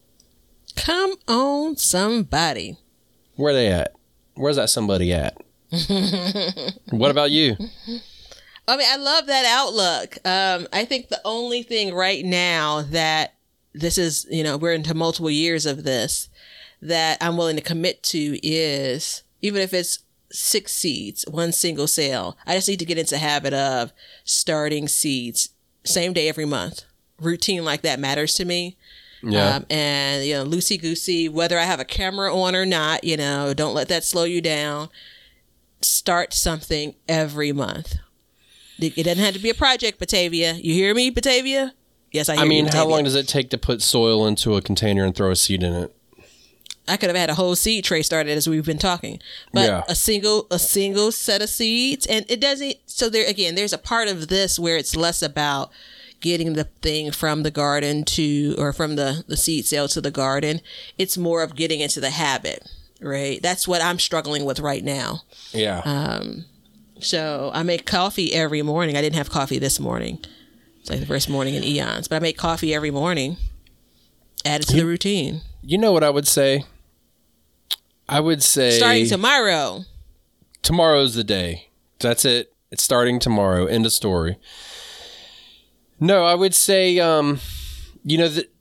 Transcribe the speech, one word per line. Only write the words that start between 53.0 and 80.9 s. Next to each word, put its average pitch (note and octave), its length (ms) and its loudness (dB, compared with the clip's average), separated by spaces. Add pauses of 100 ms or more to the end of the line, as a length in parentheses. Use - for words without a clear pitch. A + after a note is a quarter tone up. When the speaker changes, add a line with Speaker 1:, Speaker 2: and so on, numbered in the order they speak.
Speaker 1:
there, A3 180 2
again, F#3 280 -2
there's G3+ 180 -2
a D#3 40 -4
part A3+ 300 -2
of E3 200 -4
this F#3+ 320 0
where E3 180 0
it's - 180 -4
less E3 280 0
about C#3+ 480 -2 (480)
getting E3 340 0
the D3+ 120 -2 (160)
thing D3+ 300 -2
from D#3 320 -2
the D3+ 80 -2
garden D3 520 0
to, D3 540 0
or C#3+ 160 0
from D3+ 220 -2
the, C#3+ 320 -2
the D3+ 100 -4
seed D#3+ 280 0
sale D3 240 0
to D3+ 120 -2
the C#3+ 100 -4
garden. C#3+ 500 0 (360)
It's F#3 200 -2
more E3+ 260 0
of D#3 120 -6
getting D#3+ 240 0
into D3 200 -2
the C#3 100 -2
habit, C3+ 580 -2 (340)
right? C#3 400 -4
That's F3+ 260 -2
what F3 140 0
I'm F3 180 0
struggling D3 460 -2
with C3+ 140 -4
right C#3+ 240 -4
now. C#3 380 -6 (320)
Speaker 2:
Yeah. G#2 320 -2
Speaker 1:
Um, C#3+ 600 -4 (540)
so D3 540 -4
I D#3+ 100 -2
make E3+ 220 -2
coffee F#3+ 480 0
every D#3 280 0
morning. D3+ 340 0
I C#3+ 60 0
didn't D3+ 160 0
have C#3+ 120 -4
coffee C3+ 300 -2
this C3+ 200 0
morning. A#2 400 -4 (600)
It's - 100 -14
like C3 120 -4
the C#3+ 40 -6
first C#3 240 -2
morning C#3 260 -2
in - 80 -4
eons. B2+ 440 -2
But D#3+ 80 -2
I D#3+ 40 -2
make D#3+ 180 -2
coffee E3 360 -2
every D3+ 180 -2
morning. D3 460 -2 (1080)
Add D3+ 160 0
it D3 60 -2
to C3+ 100 2
Speaker 2:
You E3 60 6
Speaker 1:
the E3 40 2
routine. E3+ 540 -2 (200)
Speaker 2:
You D#3 160 0
know A3 140 6
what D#3+ 120 6
I D3 60 6
would C#3+ 180 2
say? C#3 360 4 (1400)
I C#3+ 120 0
would D#3 220 2
say B2+ 360 4
Speaker 1:
Starting A#3 300 6
tomorrow. F#3+ 760 2 (800)
Speaker 2:
Tomorrow's D3+ 540 4